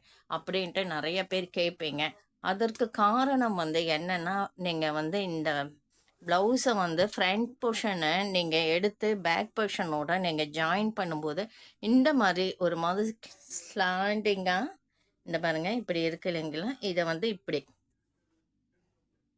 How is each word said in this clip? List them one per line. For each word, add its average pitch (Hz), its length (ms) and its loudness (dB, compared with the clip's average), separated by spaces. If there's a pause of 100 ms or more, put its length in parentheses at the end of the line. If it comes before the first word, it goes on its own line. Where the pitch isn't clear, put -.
(300)
அப்படின்ட்டு 185 560 -4
நிறைய 170 420 -2
பேர் 185 300 -2
கேட்பீங்க. 156 580 -2 (240)
அதற்கு 220 500 -2
காரணம் 240 680 2
வந்து 160 260 0
என்னன்னா, 175 760 -2
நீங்க 160 360 0
வந்து 156 300 -2
இந்த 156 480 -2 (560)
பிளவுஸை 214 500 4
வந்து 180 420 2
ஃப்ரண்ட் 208 340 2 (100)
போர்ஷனை 196 680 0
நீங்க 170 280 2
எடுத்து 202 600 2
பேக் 175 420 0
போர்ஷனோட 170 600 -2
நீங்க 160 240 0
ஜாயின் 160 560 0
பண்ணும்போது 156 500 -4 (300)
இந்த 262 340 6
மாதிரி 190 440 2
ஒரு 170 200 0
மாதிரி 190 400 0 (560)
ஸ்லாண்டிங்கா, 196 1000 0 (500)
இந்த 160 140 -4
பாருங்க 165 320 0
இப்படி 196 300 -2
இருக்கு 165 300 -2
இல்லைங்களா, 165 480 -4
இதை 175 240 0
வந்து 165 240 -2
இப்படி 165 380 -4 (1700)